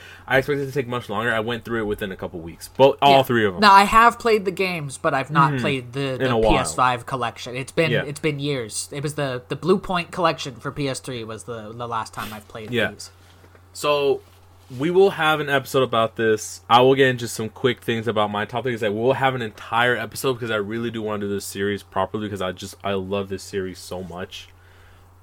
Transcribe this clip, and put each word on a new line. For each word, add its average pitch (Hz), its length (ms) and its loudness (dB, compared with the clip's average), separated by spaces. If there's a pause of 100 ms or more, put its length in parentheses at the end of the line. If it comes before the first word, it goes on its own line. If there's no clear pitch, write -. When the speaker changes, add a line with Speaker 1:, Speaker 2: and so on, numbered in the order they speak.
(280)
Speaker 1:
I 131 100 4
expected 139 260 0
it - 40 -6
to 131 40 -10
take 131 160 -2
much 120 220 -6
longer. 113 240 0
I 113 60 0
went 117 260 -4
through 113 160 -2
it 107 40 -2
within 104 260 -4
a 92 40 -12
couple 90 260 -10
weeks. 82 260 -14
Both, 135 340 4
all 139 160 8
Speaker 2:
Yeah. 131 60 6
Speaker 1:
three 117 220 2
of 92 100 0
'em. - 60 -4
Speaker 2:
Now, 202 120 10
I 196 100 10
have 226 360 6
played 214 260 2
the 196 60 -4
games, 170 480 -4
but 151 160 -2
I've 135 160 -4
not 147 220 4
Speaker 1:
Mm-hmm. 127 80 -2
Speaker 2:
played 123 320 -4
the, 135 200 -4
Speaker 1:
In 123 60 -6
Speaker 2:
the 127 120 0
Speaker 1:
a 117 60 2
while. 107 140 4
Speaker 2:
P - 60 4
S 127 180 -2
five 123 300 0
collection. 120 500 -6
It's 131 160 -8
been, 160 200 2
Speaker 1:
Yeah. 101 120 2
Speaker 2:
it's - 160 -10
been 147 200 -2
years. 135 520 -6
It 143 120 -8
was 147 120 -6
the, 131 340 -4
the 139 60 -6
Blue 180 240 2
Point 175 320 -6
collection 160 440 -2
for 139 160 -10
P 143 160 -4
S 131 120 -4
three 120 240 -10
was 110 200 -12
the, 113 300 -12
the 120 140 -10
last 113 260 -6
time 107 200 -10
I've 107 140 -16
played 110 240 -14
Speaker 1:
Yeah. 107 200 0
Speaker 2:
these. - 200 -16 (600)
Speaker 1:
So, 143 480 2 (560)
we 156 140 0
will 190 200 6
have 156 280 2
an 147 100 -4
episode 135 320 2
about 117 340 2
this. 110 540 0
I 120 120 8
will 131 120 8
get 135 160 4
into 120 180 -4
some 110 220 -8
quick - 320 -2
things 113 260 -4
about 104 220 2
my 104 160 -4
top 117 180 -6
three. 123 140 -4
Like, 107 160 -2
we'll 117 200 2
have 135 200 0
an 127 80 -6
entire 117 560 0
episode 113 380 -4
because 113 160 -6
I 110 60 0
really 113 340 -4
do 113 100 -6
wanna 107 200 -4
do 101 80 -4
this 101 140 -4
series 98 380 -4
properly 104 460 -4
because 95 140 -6
I 92 100 -2
just, 92 320 -12
I 101 100 -2
love 98 360 -4
this 95 120 -8
series 92 380 -8
so 92 240 -10
much. 87 460 -14 (720)